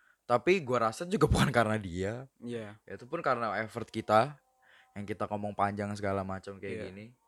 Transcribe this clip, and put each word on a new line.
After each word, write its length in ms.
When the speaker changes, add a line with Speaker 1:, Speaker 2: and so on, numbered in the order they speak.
Speaker 1:
tapi 400
gua 240
rasa 160
juga 240
<laughs> 40
bukan 200
karena 240
dia. 480
Speaker 2:
Iya. 400
Speaker 1:
Ya, 160
itu 80
pun 160
karena 400
effort 280
kita, 480
yang 80
kita 240
ngomong 240
panjang 400
segala 320
macam 320
kayak 160
Speaker 2:
Iya. 160
Speaker 1:
gini. 160